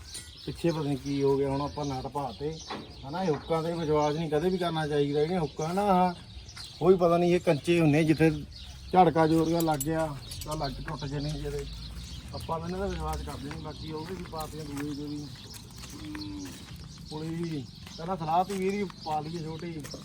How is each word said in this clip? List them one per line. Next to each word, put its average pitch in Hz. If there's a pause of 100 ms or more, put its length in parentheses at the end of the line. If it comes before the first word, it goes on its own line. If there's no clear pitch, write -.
(460)
ਪਿੱਛੇ 165
ਪਤਾ 156
ਨਹੀਂ 139
ਕੀ 139
ਹੋ 139
ਗਿਆ। 139
ਹੁਣ 139
ਆਪਾਂ 147
ਨਟ 135
ਪਾਤੇ, 143 (500)
ਹਨਾ? 175
ਇਹ 180
ਹੁੱਕਾਂ 160
ਤੇ 170
ਵਿਸ਼ਵਾਸ 151
ਨਹੀਂ 160
ਕਦੇ 151
ਵੀ 185
ਕਰਨਾ 160
ਚਾਹੀਦਾ। 147
ਜਿਹੜੀਆਂ 170
ਹੁੱਕਾਂ 156
ਨਾ 190
ਆਹ, 180 (680)
ਕੋਈ 180
ਪਤਾ 170
ਨਹੀਂ 175
ਇਹ 180
ਕੰਚੇ 170
ਹੁੰਦੇ, 156
ਜਿੱਥੇ 160 (600)
ਝੜਕਾ 165
ਜ਼ੋਰ 160
ਜਿਹਾ 170
ਲੱਗ 156
ਗਿਆ 156 (300)
ਤਾਂ 151
ਲੱਗ 143
ਟੁੱਟ 143
ਜੇ 143
ਨਹੀਂ 151
ਜਿਹਦੇ। 143 (680)
ਆਪਾਂ 165
ਤਾਂ 165
ਇਹਨਾਂ 185
ਦਾ 202
ਵਿਸ਼ਵਾਸ 160
ਕਰਦੇ 143
ਨਹੀਂ, 156
ਬਾਕੀ 156
ਉਹ 156
ਵੀ 185 (160)
ਪਾਤੀਆਂ 151
ਦੂਏ 143
ਦੇ 147
ਵੀ। 147 (680)
ਹਮ, 302 (640)
ਪੁਲੀ 156
ਵੀ 165 (320)
ਪਹਿਲਾਂ 175
ਸਲਾਹ 160
ਤੀ 196
ਵੀ 190
ਇਹਦੀ 202
ਪਾ 156
ਲਈਏ 160
ਛੋਟੀ, 160 (220)